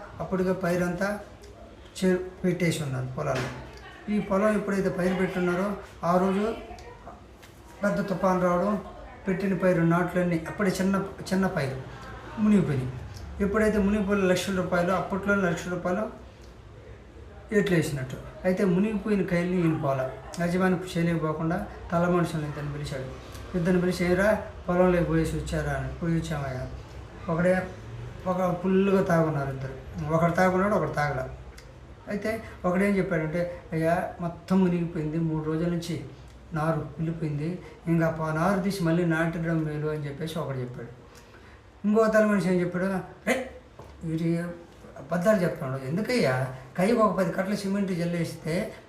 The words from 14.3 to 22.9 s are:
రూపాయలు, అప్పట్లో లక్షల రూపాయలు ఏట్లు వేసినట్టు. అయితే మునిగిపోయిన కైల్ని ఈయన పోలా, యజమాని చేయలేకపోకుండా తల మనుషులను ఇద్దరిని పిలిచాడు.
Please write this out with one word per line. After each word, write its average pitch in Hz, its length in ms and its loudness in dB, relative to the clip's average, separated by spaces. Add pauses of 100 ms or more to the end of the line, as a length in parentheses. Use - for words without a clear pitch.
రూపాయలు, 175 360 2
అప్పట్లో 196 420 0
లక్షల 180 360 0
రూపాయలు 180 400 -2 (1400)
ఏట్లు 180 240 4
వేసినట్టు. 139 400 0 (280)
అయితే 190 200 2
మునిగిపోయిన 196 600 2
కైల్ని 175 360 0
ఈయన 156 220 2
పోలా, 131 280 0 (340)
యజమాని 185 320 2
చేయలేకపోకుండా 170 920 -2 (260)
తల 175 160 4
మనుషులను 165 380 2
ఇద్దరిని 143 260 -6
పిలిచాడు. 135 640 -8 (200)